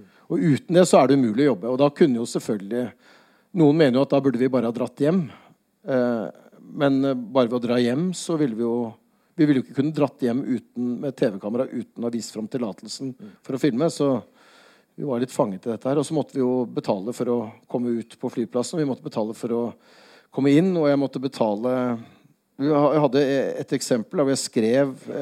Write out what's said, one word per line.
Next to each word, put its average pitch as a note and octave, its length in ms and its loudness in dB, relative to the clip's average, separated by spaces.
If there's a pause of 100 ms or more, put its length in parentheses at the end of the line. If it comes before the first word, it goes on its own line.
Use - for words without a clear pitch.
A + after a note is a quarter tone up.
(300)
Og F3 100 -2
uten D#3+ 340 2
det F3 140 6
så E3 160 6
er B2+ 40 6
det C#3 120 6
umulig A#2+ 240 2
å C3+ 120 2
jobbe. F#2+ 140 -6
Og B2+ 80 -2
da C#3+ 120 4
kunne C#3+ 260 4
jo A#2 80 -2
selvfølgelig, A2+ 680 -6 (680)
noen D3 180 6
mener C3 220 4
jo C#3 80 2
at - 80 -20
da C#3 80 4
burde B2 160 0
vi B2+ 80 2
bare B2 220 0
ha - 20 -2
dratt A#2+ 320 -6
hjem. D#3+ 260 0 (560)
Eh, B2 440 -2 (440)
men, C#3 320 2
eh, C3+ 80 0
bare B2 360 0
ved B2 120 -2
å A#2+ 60 -4
dra A#2+ 80 0
hjem C3 380 0
så E3+ 260 -4
ville B2+ 160 0
vi A2+ 80 -4
jo, A#2 300 -4 (420)
vi D#3+ 100 4
ville C3+ 160 4
jo - 60 -14
ikke - 140 -20
kunne D#3 120 -2
dratt D3 280 -2
hjem B2 240 0
uten, A#2+ 560 -4
med C#3 160 -6
T C#3 100 2
V-kamera, G#2 400 -4
uten - 340 -10
å A#2 60 -4
ha - 20 -2
vist A#2 240 -8
fram G#2+ 140 -8
tillatelsen A#2+ 680 -8 (280)
for - 120 -8
å B2+ 60 -6
filme. D3 320 2
Så C#3 320 0 (720)
vi - 80 -10
var B2+ 160 -4
litt B2+ 140 -2
fanget G#2 340 -2
i A#2+ 40 -2
dette A2+ 180 -6
her. C#3+ 80 0
Og C#3+ 80 0
så - 80 -6
måtte C#3+ 200 -4
vi C3 60 -4
jo B2+ 260 0
betale G2+ 480 -4
for B2 120 -6
å A#2+ 120 0 (300)
komme A#2+ 320 -2
ut - 180 -12
på B2 140 -6
flyplassen, B2 460 -4
og - 20 0
vi D3 100 0
måtte A#2+ 160 -8
betale A2 300 -4
for A#2+ 140 -6
å A#2 140 -2 (680)
komme C#3 200 2
inn, F#3 240 6
og D3+ 100 2
jeg C#3+ 140 2
måtte C3 200 -4
betale B2 800 -2 (640)
jeg C#3+ 80 0
ha-, D3 240 4
jeg D3+ 140 4
hadde C3 140 2 (420)
et - 100 -10
eksempel C3 460 -2
der C#3 80 2
hvor C3+ 80 2
jeg - 80 -4
skrev B2+ 480 2 (300)